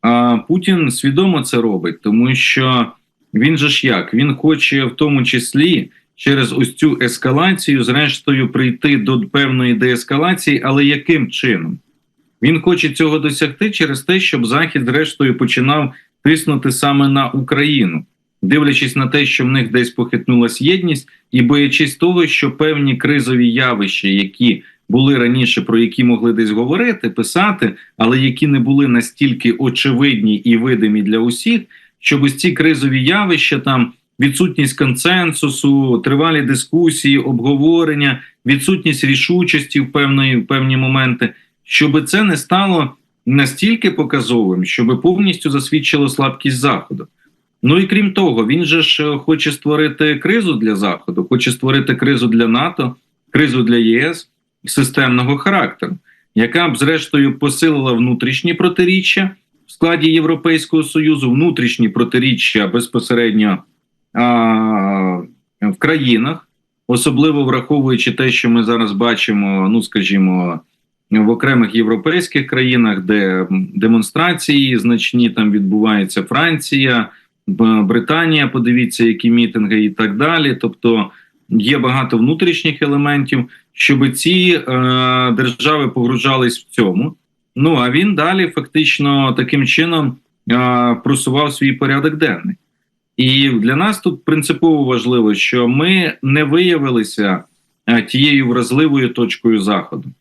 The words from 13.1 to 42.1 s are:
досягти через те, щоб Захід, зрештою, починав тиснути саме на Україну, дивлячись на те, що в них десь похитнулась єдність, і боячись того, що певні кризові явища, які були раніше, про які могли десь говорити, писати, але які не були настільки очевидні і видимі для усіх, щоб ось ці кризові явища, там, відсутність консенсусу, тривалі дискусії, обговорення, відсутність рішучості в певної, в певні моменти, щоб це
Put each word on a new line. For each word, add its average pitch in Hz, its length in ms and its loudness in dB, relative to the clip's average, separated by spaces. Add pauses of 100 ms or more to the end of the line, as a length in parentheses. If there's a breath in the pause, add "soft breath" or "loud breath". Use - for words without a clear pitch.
досягти 147 520 -2
через 139 320 -4
те, 185 180 0
щоб 135 260 -2
Захід, 143 380 -2
зрештою, 131 540 0
починав 135 540 0 (320 loud breath)
тиснути 143 480 2
саме 139 360 2
на 139 200 0
Україну, 135 760 0 (380)
дивлячись 143 540 2
на 135 100 0
те, 143 200 0
що - 180 -2
в 123 40 2
них 127 220 0
десь 120 200 0
похитнулась 120 720 0
єдність, 165 460 0 (220 soft breath)
і 127 120 2
боячись 139 540 2
того, 175 300 2
що 143 260 -2
певні 143 440 0
кризові 127 540 0
явища, 113 580 -2
які 98 540 0 (260 loud breath)
були 131 300 2
раніше, 120 440 0
про 113 160 0
які 117 260 0
могли 117 280 2
десь 107 180 0
говорити, 147 600 -2
писати, 180 640 -2 (240 loud breath)
але 117 220 2
які 135 280 0
не 139 120 2
були 139 300 2
настільки 120 640 0
очевидні 127 840 0
і 117 200 2
видимі 110 460 0
для 107 160 0
усіх, 120 420 0 (380 soft breath)
щоб 143 240 0
ось 139 140 0
ці 180 160 0
кризові 135 520 0
явища, 170 540 0
там, 127 340 0 (280)
відсутність 139 580 0
консенсусу, 139 1300 0
тривалі 147 380 2
дискусії, 143 760 0
обговорення, 143 1000 0 (260 loud breath)
відсутність 143 580 0
рішучості 151 760 0
в 131 120 -4
певної, 139 440 2
в 107 100 -2
певні 131 300 0
моменти, 131 560 0 (320 loud breath)
щоб 151 400 2
це 208 200 0